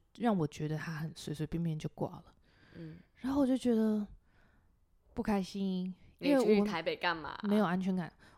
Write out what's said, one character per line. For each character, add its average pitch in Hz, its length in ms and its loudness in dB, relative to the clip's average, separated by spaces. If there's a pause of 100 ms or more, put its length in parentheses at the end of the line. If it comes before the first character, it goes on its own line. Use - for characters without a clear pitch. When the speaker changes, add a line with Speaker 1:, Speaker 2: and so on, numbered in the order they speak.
(180)
Speaker 1:
让 220 180 2
我 160 120 2
觉 151 200 -6
得 156 80 -4
他 151 180 -6
很 156 220 -6
随 - 160 -8
随 151 140 -4
便 165 180 -4
便 160 140 -2
就 156 160 -6
挂 - 160 -4
了。 - 140 -16 (500)
Speaker 2:
嗯。 165 240 -14 (200)
Speaker 1:
然 254 140 -6
后 277 80 2
我 277 60 6
就 254 100 4
觉 240 200 2
得 214 300 2 (1080)
不 - 100 -4
开 202 180 2
心， 185 520 -4 (260)
因 285 160 4
为 269 40 6
我 233 60 4
Speaker 2:
你 208 160 6
去 208 40 2
台 175 160 -2
北 160 140 -2
干 170 200 0
嘛？ 147 280 -10
Speaker 1:
没 208 140 4
有 208 80 4
安 180 140 2
全 185 160 0
感。 175 160 -4 (260)